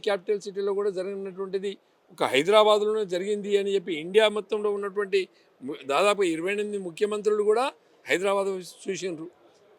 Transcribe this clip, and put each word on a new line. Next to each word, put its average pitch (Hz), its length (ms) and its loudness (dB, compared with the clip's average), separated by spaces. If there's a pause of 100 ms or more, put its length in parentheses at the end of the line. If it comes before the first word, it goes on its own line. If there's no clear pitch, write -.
క్యాపిటల్ 202 400 0
సిటీలో 202 340 -4
కూడా 208 180 0
జరిగినటువంటిది 196 760 -6 (420)
ఒక - 100 -2 (100)
హైదరాబాద్లోనే 208 720 4 (100)
జరిగింది 202 380 -2 (100)
అని 196 140 -2
చెప్పి 185 180 -2 (100)
ఇండియా 196 220 4 (120)
మొత్తంలో 208 400 -2
ఉన్నటువంటి 202 420 -2 (420)
ము-, 135 180 -8 (120)
దాదాపు 196 300 4 (120)
ఇరవై 165 220 -4
ఎనిమిది 208 320 -4
ముఖ్యమంత్రులు 208 640 0
కూడా 233 140 4 (440)
హైదరాబాద్ 196 440 2
వైపు 185 360 -12
చూసిండ్రు. 165 380 -6 (520)